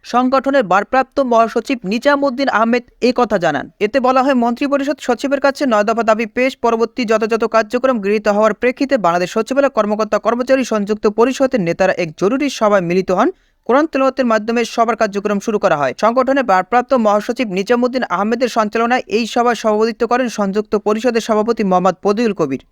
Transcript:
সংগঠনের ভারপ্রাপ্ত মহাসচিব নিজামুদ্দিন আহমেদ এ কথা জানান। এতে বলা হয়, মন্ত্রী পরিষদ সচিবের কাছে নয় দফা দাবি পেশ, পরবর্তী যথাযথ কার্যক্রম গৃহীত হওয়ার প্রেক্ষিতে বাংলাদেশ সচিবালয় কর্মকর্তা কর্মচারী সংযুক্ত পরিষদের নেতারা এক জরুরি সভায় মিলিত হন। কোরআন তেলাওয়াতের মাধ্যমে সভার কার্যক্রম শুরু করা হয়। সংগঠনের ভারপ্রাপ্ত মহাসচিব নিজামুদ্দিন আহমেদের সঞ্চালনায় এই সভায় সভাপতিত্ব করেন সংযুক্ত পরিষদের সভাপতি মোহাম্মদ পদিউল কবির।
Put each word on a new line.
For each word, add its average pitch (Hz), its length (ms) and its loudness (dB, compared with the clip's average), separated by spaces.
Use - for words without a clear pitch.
সংগঠনের 254 600 2
ভারপ্রাপ্ত 254 440 0
মহাসচিব 226 460 0
নিজামুদ্দিন 277 560 0
আহমেদ 233 260 0
এ - 100 4
কথা 220 260 0
জানান। 151 220 -2
এতে 214 220 0
বলা 254 180 2
হয়, 269 180 2
মন্ত্রী 240 300 -2
পরিষদ 277 240 -2
সচিবের 262 400 -2
কাছে 277 160 0
নয় 208 160 2
দফা 226 220 0
দাবি 220 240 0
পেশ, 254 180 0
পরবর্তী 233 460 0
যথাযথ 220 320 0
কার্যক্রম 240 500 0
গৃহীত 208 220 0
হওয়ার 214 240 2
প্রেক্ষিতে 262 340 0
বাংলাদেশ 175 320 0
সচিবালয় 262 400 -2
কর্মকর্তা 214 500 -2
কর্মচারী 247 360 0
সংযুক্ত 208 320 -2
পরিষদের 254 500 0
নেতারা 190 340 0
এক 165 60 -4
জরুরি 269 280 0
সভায় 208 300 2
মিলিত 185 300 0
হন। 277 120 2
কোরআন 285 220 2
তেলাওয়াতের 262 420 0
মাধ্যমে 226 300 -2
সভার 226 260 0
কার্যক্রম 202 460 -2
শুরু 208 180 -2
করা 165 160 4
হয়। 135 120 0
সংগঠনের 254 480 0
ভারপ্রাপ্ত 220 420 2
মহাসচিব 214 420 0
নিজামুদ্দিন 240 480 0
আহমেদের 226 400 -2
সঞ্চালনায় 226 480 0
এই 240 80 0
সভায় 240 280 0
সভাপতিত্ব 220 480 0
করেন 247 160 0
সংযুক্ত 202 340 -2
পরিষদের 226 420 0
সভাপতি 220 420 0
মোহাম্মদ 180 340 2
পদিউল 208 340 2
কবির। 135 220 -2